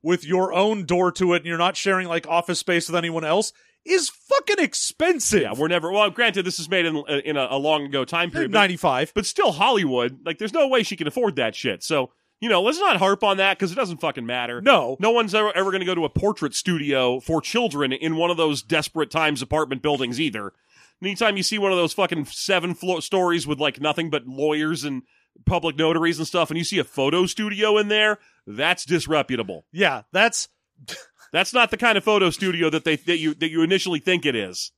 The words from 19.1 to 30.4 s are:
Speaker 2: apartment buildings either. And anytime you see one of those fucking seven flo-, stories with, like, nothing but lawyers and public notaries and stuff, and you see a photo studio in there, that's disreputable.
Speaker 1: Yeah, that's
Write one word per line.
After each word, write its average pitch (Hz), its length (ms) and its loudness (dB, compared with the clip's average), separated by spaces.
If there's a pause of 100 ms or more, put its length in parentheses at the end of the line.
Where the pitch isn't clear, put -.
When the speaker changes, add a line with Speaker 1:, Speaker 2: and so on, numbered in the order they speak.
Speaker 2:
apartment 139 400 -2
buildings 131 380 -2
either. 107 280 -4 (520)
And 185 80 -6
anytime 202 300 0
you 185 60 -2
see 214 140 -2
one 196 140 2
of 185 60 2
those 165 160 2
fucking 165 320 -2
seven 175 500 -2
flo-, 180 240 -2
stories 170 480 0
with, 143 120 -2
like, 143 220 -2
nothing 151 300 -2
but 131 160 -4
lawyers 151 560 -2
and 135 180 -6 (440)
public 165 320 0
notaries 165 420 2
and 160 80 -4
stuff, 165 240 0
and 156 60 -4
you 170 60 -2
see 196 140 -2
a 139 60 0
photo 151 420 0
studio 208 520 0
in 208 100 2
there, 214 320 2 (260)
that's 139 400 -2
disreputable. 131 840 -2
Speaker 1:
Yeah, 151 300 0 (100)
that's 208 380 0 (380)